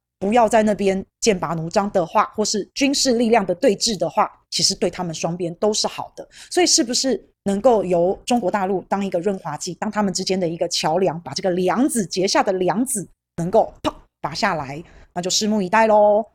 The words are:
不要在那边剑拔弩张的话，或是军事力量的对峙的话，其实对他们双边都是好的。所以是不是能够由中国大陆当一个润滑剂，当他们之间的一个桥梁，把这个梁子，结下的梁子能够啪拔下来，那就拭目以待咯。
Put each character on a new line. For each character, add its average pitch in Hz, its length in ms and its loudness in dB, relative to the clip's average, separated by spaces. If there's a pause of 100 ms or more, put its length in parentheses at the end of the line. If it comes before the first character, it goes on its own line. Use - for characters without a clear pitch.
(200)
不 196 120 -2
要 233 160 4
在 220 140 4
那 214 100 2
边 190 320 0 (140)
剑 208 180 2
拔 165 180 -4
弩 165 140 -4
张 202 220 0
的 180 160 0
话， 202 200 2 (100)
或 214 80 0
是 202 280 -2
军 277 220 0
事 269 200 2
力 226 160 2
量 208 140 4
的 185 80 0
对 202 220 2
峙 214 240 -4
的 165 100 -2
话， 196 220 0 (200)
其 - 120 -4
实 - 100 2
对 - 160 -2
他 180 140 -8
们 170 100 -6
双 170 240 -6
边 170 200 -4
都 214 180 0
是 214 140 -2
好 - 260 -12
的。 - 140 -16 (200)
所 359 140 2
以 339 40 4
是 - 180 2
不 233 100 -4
是 254 260 -2 (240)
能 196 160 -2
够 220 240 4
由 175 400 2
中 240 140 0
国 185 100 -2
大 196 180 0
陆 190 160 -2
当 196 220 -4
一 190 60 -4
个 185 80 -2
润 190 220 -2
滑 151 160 -8
剂， 170 180 -8
当 208 160 -6
他 208 140 -2
们 190 100 -2
之 185 80 -4
间 185 160 -2
的 180 100 0
一 170 80 -6
个 170 120 -2
桥 165 300 -2
梁， 170 220 0
把 135 140 -10
这 - 80 -8
个 190 80 0
梁 185 380 0
子， 233 180 -2
结 185 220 -2
下 269 160 2
的 208 80 -2
梁 185 340 0
子 - 220 -6 (300)
能 170 120 -4
够 208 320 2
啪 - 100 -2 (280)
拔 143 120 -6
下 185 220 -2
来， 143 260 -6 (320)
那 180 80 -6
就 175 80 -2
拭 208 200 0
目 214 120 0
以 180 80 -2
待 220 200 4
咯。 208 360 4 (100)